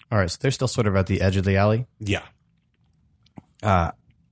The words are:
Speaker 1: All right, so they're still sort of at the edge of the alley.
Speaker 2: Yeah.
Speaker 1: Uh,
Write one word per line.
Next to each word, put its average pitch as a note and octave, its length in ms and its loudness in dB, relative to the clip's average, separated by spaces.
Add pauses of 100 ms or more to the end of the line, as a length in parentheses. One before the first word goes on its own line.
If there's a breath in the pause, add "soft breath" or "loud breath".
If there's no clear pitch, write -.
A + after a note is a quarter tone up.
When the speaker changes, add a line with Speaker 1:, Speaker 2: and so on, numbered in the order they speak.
(120)
Speaker 1:
All A#2 60 0
right, F2+ 140 2
so - 100 -8
they're C3+ 100 0
still B2+ 160 -2
sort A2+ 200 0
of G2 80 0
at F#2+ 100 2
the F#2+ 160 -2
edge F#2+ 160 2
of F#2+ 80 0
the G2 120 2
alley. G#2+ 280 2 (140)
Speaker 2:
Yeah. G#2 240 -4 (1400)
Speaker 1:
Uh, F2+ 300 2 (400)